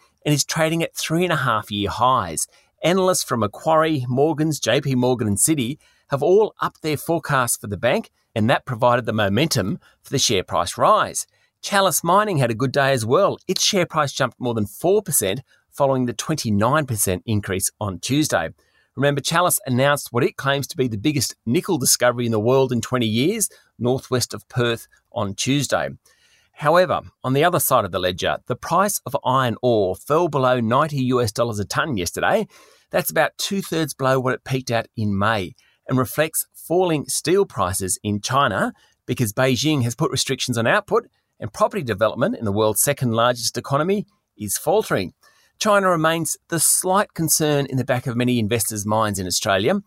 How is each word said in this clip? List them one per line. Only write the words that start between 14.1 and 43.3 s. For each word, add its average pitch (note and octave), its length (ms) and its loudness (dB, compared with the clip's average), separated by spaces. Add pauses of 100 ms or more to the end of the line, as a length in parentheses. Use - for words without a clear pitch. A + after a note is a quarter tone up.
jumped - 280 -4
more A#2+ 160 -2
than G#2+ 100 0
four G#3 380 0
percent A2 380 -2 (280)
following C3+ 380 0
the A#2 60 -4
twenty-nine B2+ 760 0
percent G2+ 400 -2
increase G2 420 -2 (100)
on G2 200 -6
Tuesday. B2 500 0 (460)
Remember, C#3 260 0
Chalice E3+ 460 0
announced C3+ 440 2
what A#2+ 120 0
it - 120 0
claims C#3 320 -2
to - 100 -14
be B2+ 100 2
the A2 100 -6
biggest C3+ 380 -2 (100)
nickel D#3+ 320 0
discovery A#2+ 480 2
in A2+ 60 0
the A2 80 2
world C3 320 4
in A#2 100 0
twenty B2 240 -2
years, C#3 420 0 (300)
northwest A#2+ 560 -2
of G#2 140 -12
Perth, A#2 400 -2 (240)
on G2+ 240 -4
Tuesday. A2 540 -2 (640)
However, D3+ 480 2 (220)
on B2+ 100 0
the C#3+ 100 4
other F3 160 2
side A#2+ 260 2
of F2 60 -8
the F#2 80 -2
ledger, F2+ 480 0
the B2 80 -4
price F#3+ 500 -2
of C3 180 -4
iron B2+ 380 0
ore G#2+ 340 2
fell E3 320 0
below B2+ 320 2
ninety C3+ 440 0
U B2 180 2
S A2+ 100 -2
dollars A#2 280 -2
a F#2+ 60 -4
tonne C#3+ 320 -4
yesterday. G2 500 0 (420)
That's - 220 -2
about D3+ 260 0
two-thirds E3 560 -4
below C3 260 0
what B2 140 -2
it - 100 -8
peaked C3 280 -6
at A2+ 160 -2 (100)
in G#2 180 -2
May G2+ 380 0 (340)
and C3+ 100 0
reflects D3+ 560 -2
falling E3 520 0
steel F#3+ 400 0
prices F#2 580 -4
in G#2 180 -2
China C3+ 520 0 (340)
because A#2+ 260 -2
Beijing C3+ 480 2
has A#2 140 -2
put - 160 -2
restrictions - 440 -4
on A#2 120 0
output F#3 400 0 (320)
and - 120 -10
property G#3+ 300 0
development A2+ 560 0
in A2+ 80 -6
the G2 60 0
world's G#2+ 300 2
second C3 320 0
largest A#2 440 0